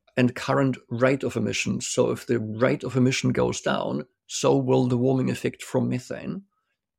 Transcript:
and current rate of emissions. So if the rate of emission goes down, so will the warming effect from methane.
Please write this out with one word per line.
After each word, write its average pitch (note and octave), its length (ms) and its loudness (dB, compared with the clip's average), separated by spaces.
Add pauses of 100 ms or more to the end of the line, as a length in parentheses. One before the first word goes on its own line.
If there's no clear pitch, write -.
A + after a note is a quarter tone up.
(160)
and B2 200 2
current C3+ 400 0 (120)
rate C3 360 0
of B2 120 -4
emissions. A#2 500 -2
So B2 240 0
if A#2+ 160 -6
the A#2+ 120 2
rate A2+ 460 -2
of B2+ 120 -6
emission B2+ 360 4
goes B2 280 0
down, C#3 440 -2 (240)
so C#3 280 2
will C3 300 4
the B2 100 2
warming B2+ 340 2
effect A#2+ 320 -4
from B2 260 -2
methane. B2+ 540 -6 (560)